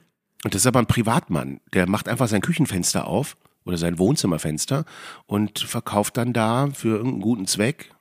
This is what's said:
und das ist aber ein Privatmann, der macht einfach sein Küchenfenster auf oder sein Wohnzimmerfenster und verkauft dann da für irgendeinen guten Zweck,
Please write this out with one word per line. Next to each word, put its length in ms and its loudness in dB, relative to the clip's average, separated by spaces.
und 80 -4
das 100 0
ist 40 4
aber 120 6
ein 80 2
Privatmann, 720 0
der 160 4
macht 220 0
einfach 180 2
sein 140 0
Küchenfenster 680 0
auf 300 -2
oder 140 -4
sein 200 0
Wohnzimmerfenster 840 0
und 340 -2
verkauft 580 -2
dann 160 0
da 400 2
für 240 0
irgendeinen 240 -2
guten 260 0
Zweck, 540 -2